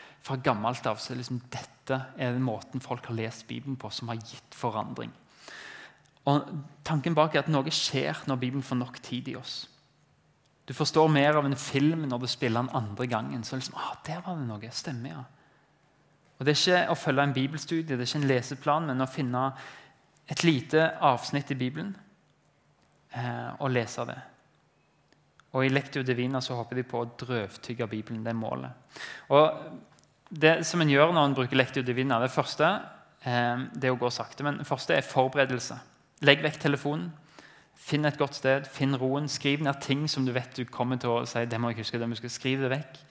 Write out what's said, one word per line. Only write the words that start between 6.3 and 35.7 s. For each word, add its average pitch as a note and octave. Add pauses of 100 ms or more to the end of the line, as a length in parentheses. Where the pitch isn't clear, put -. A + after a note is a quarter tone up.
Og C#3+ (380)
tanken D#3
bak D#3
er C#3+
at D#3
noe D3
skjer C#3+
når C3
Bibelen C3
får B2+
nok B2
tid B2
i A2+
oss. - (960)
Du -
forstår D#3
mer D3
av D3
en C#3
film D3+
når B2+
du B2+
spiller A#2
den C3
andre A2+
gangen. A#2+
Så C3
liksom, -
«Ah, - (100)
der E3
var F3+
det C3+
noe. A2
Stemmer, C#3
ja.» C3 (1120)
Og C3
det D3
er C#3+
ikke F3+
å -
følge C#3
en C#3
bibelstudie, D3
det A#2+
er B2
ikke D#3
en C3+
leseplan, C#3+
men C3
å C3
finne B2+ (880)
et -
lite D#3+ (180)
avsnitt C#3
i C3
Bibelen, D3+ (1200)
eh, A#2+ (100)
og C#3
lese A#2+
det. - (1300)
Og C3
i C3
Lectio C3+
Divina B2+
så B2+
håper A#2+
de A#2+
på A#2+
å A#2+ (100)
drøvtygge A#2+
Bibelen, A2
det A#2
er A2+
målet. B2+ (320)
Og D3+ (720)
det D#3+
som E3+
en D3+
gjør D3
når D3
en C3+
bruker C3
Lectio B2+
Divina, B2+
det B2
første, D#3 (500)
eh, B2
det C3+
er B2+
å A#2+
gå A#2+
sakte, -
men C#3+
det -
første D3+
er C#3
forberedelse. C3 (480)